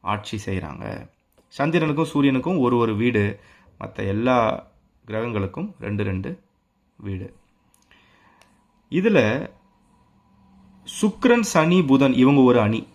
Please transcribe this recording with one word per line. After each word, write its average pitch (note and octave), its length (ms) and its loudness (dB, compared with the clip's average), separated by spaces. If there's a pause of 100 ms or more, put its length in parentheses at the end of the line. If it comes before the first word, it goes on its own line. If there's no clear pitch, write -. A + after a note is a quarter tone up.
ஆட்சி G2+ 440 -8
செய்றாங்க. E2 400 -8 (680)
சந்திரனுக்கும் D#3 600 -2
சூரியனுக்கும் C#3 460 0
ஒரு B2 180 2
ஒரு A2+ 180 0
வீடு, G#2+ 440 0 (400)
மத்த G#2 160 -14
எல்லா A2 760 -2 (360)
கிரகங்களுக்கும் A2 760 -6
ரெண்டு G#2 240 -6
ரெண்டு G2 400 -6 (540)
வீடு. F#2+ 360 -12 (1600)
இதுல D#3 600 0 (1300)
சுக்கிரன், A#3+ 600 0
சனி, F3 400 2
புதன் C3+ 300 4
இவங்க C3+ 280 4
ஒரு B2 180 6
அணி. A2 360 -2